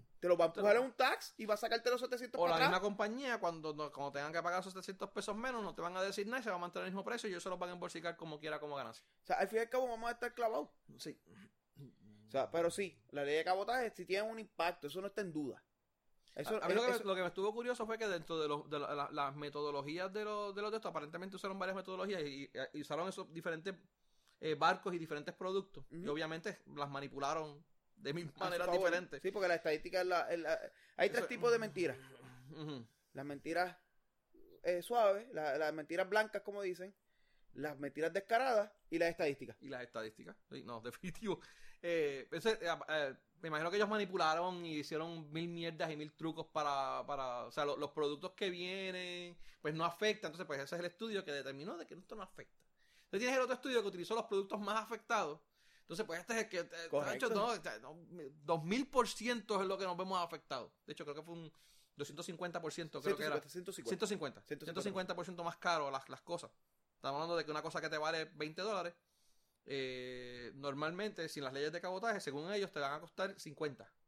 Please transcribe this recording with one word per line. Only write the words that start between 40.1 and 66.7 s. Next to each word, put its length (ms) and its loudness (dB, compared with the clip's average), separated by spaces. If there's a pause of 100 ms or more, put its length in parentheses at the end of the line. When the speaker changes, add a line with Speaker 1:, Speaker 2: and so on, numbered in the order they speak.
Speaker 2:
sí, 140 -10
no, 180 -8
<laughs> 0 -
definitivo. 600 -4 (420)
Eh, 480 2
ese, 200 2 (100)
eh, 160 2 (120)
eh, 260 2 (260)
me 60 -6
imagino 240 0
que 60 2
ellos 120 6
manipularon 720 2
y 140 -4
hicieron 540 -4
mil 180 -2
mierdas 400 -2
y 80 -4
mil 160 -8
trucos 320 -4
para, 640 0
para, 380 -2
o 60 -10
sea, 140 0
lo, 100 2
los 140 -2
productos 440 -2
que 180 -2
vienen, 840 -6 (280)
pues 100 0
no 100 0
afectan. 460 2
Entonces, 160 -8
pues 140 -2
ese 160 -6
es 40 -2
el 60 -2
estudio 400 -4
que 60 -4
determinó 440 -6
de 120 -10
que 80 -16
esto 200 -16
no 60 -10
afecta. 340 -16 (500)
Entonces 160 -2
tienes 140 2
el 60 4
otro 140 2
estudio 260 0
que 60 0
utilizó 260 -4
los 120 0
productos 340 0
más 200 0
afectados. 600 -2 (400)
Entonces, 260 -6
pues 140 -6
este 140 -4
es 100 2
el 60 -12
que, 100 -2
eh, 80 -2 (240)
Speaker 1:
Correcto. 180 2
Speaker 2:
de 60 0
hecho, 160 2
no, 160 4
o 80 2
sea, 240 -6
no, 180 -14 (460)
dos 200 2
mil 240 2
por 200 4
ciento 520 0
es 80 2
lo 80 2
que 100 -2
nos 120 -2
vemos 260 0
afectados. 480 -6 (140)
De 80 -10
hecho, 100 -10
creo 120 -6
que 80 -10
fue 100 -12
un 180 -12 (440)
doscientos 320 -8
cincuenta 340 -6
por 100 -4
ciento, 300 -6
creo 160 2
que 60 -4
era. 260 0
Speaker 1:
Ciento 220 -8
cincuenta. 180 -8
Speaker 2:
Ciento 160 0
cincuenta. 380 -2
Speaker 1:
Ciento 220 -8
cincuenta. 0 -
Speaker 2:
Ciento 180 -4
cincuenta 320 -2
por 100 -4
ciento 180 -6
más 140 -4
caro 320 2
las, 200 -4
las 120 -12
cosas. 300 -6 (420)